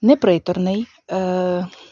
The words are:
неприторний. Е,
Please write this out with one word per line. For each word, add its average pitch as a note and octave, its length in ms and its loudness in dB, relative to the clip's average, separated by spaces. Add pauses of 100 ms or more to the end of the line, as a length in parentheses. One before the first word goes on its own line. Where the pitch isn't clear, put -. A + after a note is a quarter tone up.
неприторний. F#3+ 840 2 (240)
Е, F3+ 560 -2 (240)